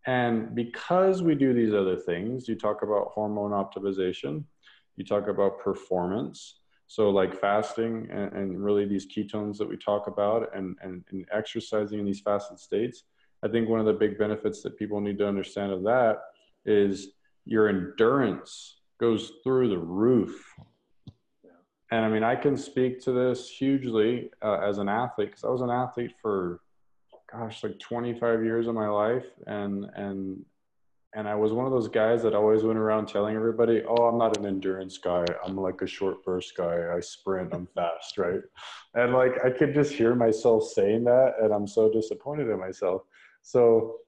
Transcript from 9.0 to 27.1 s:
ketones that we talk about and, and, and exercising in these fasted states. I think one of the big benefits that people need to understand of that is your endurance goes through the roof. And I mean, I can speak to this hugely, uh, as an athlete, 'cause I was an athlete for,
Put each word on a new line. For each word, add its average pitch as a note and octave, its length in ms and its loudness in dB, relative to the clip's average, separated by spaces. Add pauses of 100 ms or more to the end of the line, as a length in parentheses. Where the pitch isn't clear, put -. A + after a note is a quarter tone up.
ketones G#2 520 -6
that G#2+ 100 -4
we G#2 80 -8
talk G#2 320 -2
about G#2 460 -2
and, F#2+ 280 -8
and, F#2 300 -12
and F#2+ 200 -8
exercising G#2+ 680 -4
in G2+ 40 -4
these G2+ 160 -4
fasted G2+ 380 -4
states. A#2+ 460 -4 (400)
I G#2+ 40 -2
think A2+ 200 0
one A2+ 100 2
of A2 80 2
the G#2+ 60 4
big G2+ 260 0
benefits G#2+ 440 -2
that - 140 -10
people G#2 240 -6
need G2+ 180 -4
to G2+ 100 2
understand G2 420 -4
of F#2 140 -4
that A2+ 380 2 (440)
is G2+ 460 2 (320)
your A2 240 4
endurance G#2 1120 0 (200)
goes A2+ 320 0 (100)
through B2+ 260 2
the F#2+ 100 0
roof. F#2+ 680 2 (1500)
And A2+ 140 0
I A2 40 0
mean, A2 140 0
I A#2+ 140 2
can C#3 200 0
speak B2+ 460 -2
to C3 100 -2
this B2 380 0
hugely, B2 800 0 (100)
uh, G#2 200 0
as G2+ 180 -2
an G2+ 100 -2
athlete, A2 440 -2
'cause - 120 -16
I G#2+ 40 -2
was B2+ 120 -2
an B2 100 -2
athlete B2 420 -4 (100)
for, F#2 380 -4 (680)